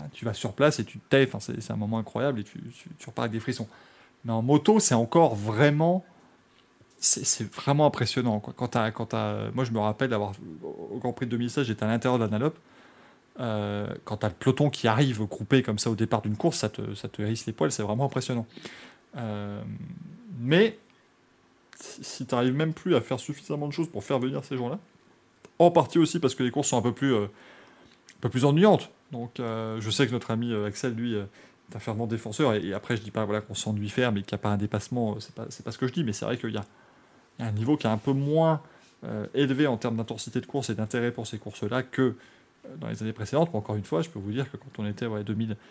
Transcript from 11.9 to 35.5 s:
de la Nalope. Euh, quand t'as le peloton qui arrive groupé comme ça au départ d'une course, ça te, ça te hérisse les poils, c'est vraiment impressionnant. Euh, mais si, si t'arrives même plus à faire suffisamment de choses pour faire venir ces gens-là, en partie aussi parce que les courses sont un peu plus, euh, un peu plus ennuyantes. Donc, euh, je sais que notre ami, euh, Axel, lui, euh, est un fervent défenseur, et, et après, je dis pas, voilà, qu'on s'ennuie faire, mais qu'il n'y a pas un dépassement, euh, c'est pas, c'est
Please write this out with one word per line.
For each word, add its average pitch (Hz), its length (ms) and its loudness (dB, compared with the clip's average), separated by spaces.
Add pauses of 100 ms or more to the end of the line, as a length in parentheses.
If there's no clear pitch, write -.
de 117 60 2
la 107 80 0
Nalope. 127 260 0 (800)
Euh, 104 480 -2 (160)
quand 107 140 -6
t'as 110 100 0
le 104 60 -4
peloton 135 360 2
qui - 180 0
arrive 113 360 4
groupé 117 380 2
comme 107 180 0
ça - 100 0
au 110 60 0
départ 110 260 2
d'une 107 140 -2
course, 156 220 0
ça - 120 0
te, - 260 -8
ça 113 120 -8
te - 140 -10
hérisse 110 240 -4
les 110 80 -4
poils, 156 180 0
c'est 110 120 -4
vraiment 110 220 0
impressionnant. 123 400 -2 (720)
Euh, 104 460 -6 (800)
mais 170 380 4 (1040)
si, - 240 -16
si - 220 -10
t'arrives 127 300 2
même 156 180 0
plus 175 220 2
à 117 60 4
faire 123 180 -4
suffisamment 147 480 -6
de 143 60 -6
choses 165 160 -2
pour 139 140 -8
faire 139 160 0
venir 135 240 -4
ces 135 140 -6
gens-là, 127 220 -4 (800)
en 170 140 8
partie 165 280 4
aussi 165 200 4
parce 135 160 2
que - 80 0
les 123 80 2
courses 139 160 -2
sont 131 100 2
un 113 40 4
peu 117 100 2
plus, 139 220 0
euh, 104 120 2
un - 920 -18
peu 123 100 0
plus 123 140 0
ennuyantes. 156 480 6 (220)
Donc, 120 260 -10
euh, 113 400 -4
je 107 100 -4
sais 131 160 4
que 110 60 2
notre 120 200 -4
ami, 117 200 0
euh, 104 160 0
Axel, 117 260 -4
lui, 117 220 -4
euh, 101 80 -4 (480)
est - 60 -10
un - 20 -12
fervent 113 280 -4
défenseur, 113 480 0
et, 92 120 -2
et 98 60 -4
après, 107 240 -2
je 101 40 -10
dis 104 100 -12
pas, 110 120 -2
voilà, 104 160 -2
qu'on 107 140 -10
s'ennuie 104 360 -2
faire, 123 220 2
mais 98 100 0
qu'il 101 140 -6
n'y 101 60 -4
a - 20 -4
pas 104 60 0
un 104 80 2
dépassement, 104 580 -2
euh, 107 60 -10
c'est - 120 -16
pas, 113 160 -12
c'est - 140 -16